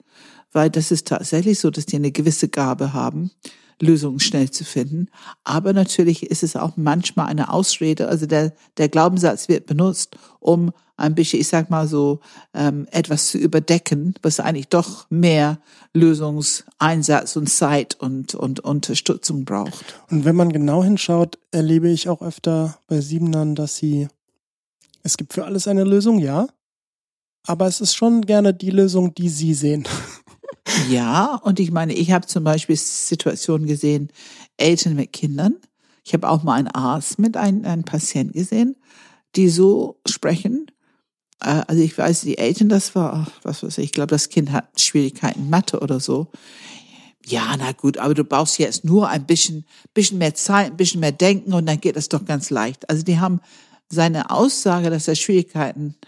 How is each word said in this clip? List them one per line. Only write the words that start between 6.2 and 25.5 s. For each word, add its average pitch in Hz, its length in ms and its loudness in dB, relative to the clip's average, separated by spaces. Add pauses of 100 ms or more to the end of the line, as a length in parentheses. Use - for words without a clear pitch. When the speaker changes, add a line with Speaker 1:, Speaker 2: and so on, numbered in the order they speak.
Speaker 1:
ist - 120 -4
es 165 140 -2
auch - 200 -4
manchmal 156 500 0
eine 151 260 -2
Ausrede, 160 560 0
also 156 180 -2
der, 156 260 0 (240)
der 151 120 2
Glaubenssatz 165 600 2
wird - 180 0
benutzt, 170 500 -2 (220)
um 170 340 2 (260)
ein 156 160 0
bisschen, 160 260 0
ich 156 80 -2
sag 165 200 0
mal 160 180 0
so, 147 340 0 (340)
ähm, 147 360 -2
etwas 165 360 -2
zu - 100 -2
überdecken, 160 840 0
was 151 180 0
eigentlich 147 280 -4
doch 180 420 -2
mehr 156 480 2 (340)
Lösungseinsatz 151 1400 0
und 151 120 -2
Zeit 147 520 0
und, 131 340 -6
und 131 260 -6
Unterstützung 147 840 -2
braucht. - 560 -8 (100)
Speaker 2:
Und 151 140 2
wenn 165 120 4
man 175 160 4
genau 151 300 2
hinschaut, 175 560 0 (120)
erlebe 160 400 2
ich 170 180 0
auch 170 140 -4
öfter 160 640 -4
bei 151 160 0
Siebenern, 156 520 -2
dass 147 220 -6
sie, 147 320 -2 (920)
es - 160 -4
gibt - 160 -12
für 190 100 -4
alles 196 240 -4